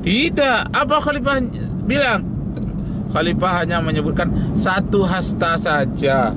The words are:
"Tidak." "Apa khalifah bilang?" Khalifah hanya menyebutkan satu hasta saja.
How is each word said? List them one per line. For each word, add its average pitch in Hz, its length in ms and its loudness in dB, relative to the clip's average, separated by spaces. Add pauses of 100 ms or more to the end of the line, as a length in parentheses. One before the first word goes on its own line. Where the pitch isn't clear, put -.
"Tidak." 254 640 2
"Apa 285 320 2
khalifah 277 400 0 (480)
bilang?" 247 320 0 (880)
Khalifah 175 560 0
hanya 170 160 0
menyebutkan 160 720 0
satu 196 480 2
hasta 175 560 0
saja. 135 800 2